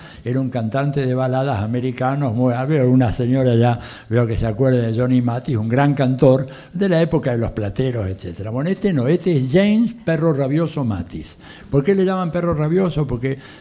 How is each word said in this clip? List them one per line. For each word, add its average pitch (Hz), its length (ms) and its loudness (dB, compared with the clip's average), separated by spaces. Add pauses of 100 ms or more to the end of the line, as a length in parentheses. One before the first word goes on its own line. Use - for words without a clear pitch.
(240)
era 123 160 -2
un 131 100 -2
cantante 135 560 -2
de 127 80 0
baladas 131 480 -2
americanos, 127 720 -2
muy, 123 200 2
había 135 320 0
una 123 260 4
señora 127 420 0
ya, 117 240 4 (300)
veo 117 180 2
que 110 100 -2
se 113 120 0
acuerda 127 320 2
de 113 180 0
Johnny 123 240 2
Mattis, 120 340 -2
un 110 120 -2
gran 143 260 2
cantor 131 500 4 (280)
de 196 160 0
la 165 120 4
época 156 300 0
de 120 80 -2
los 117 140 -2
Plateros, 110 560 -2
etcétera. 92 420 -10
Bueno, 135 180 -4
este 190 240 0
no, 123 140 2
este 170 300 2
es 127 160 0
James 208 400 4 (120)
Perro 160 280 2
Rabioso 147 500 0
Mattis. 87 540 -6 (340)
¿Por 139 140 2
qué 196 100 4
le 190 100 2
llaman 185 280 -2
Perro 170 200 -2
Rabioso? 156 540 0
Porque 127 320 -4 (220)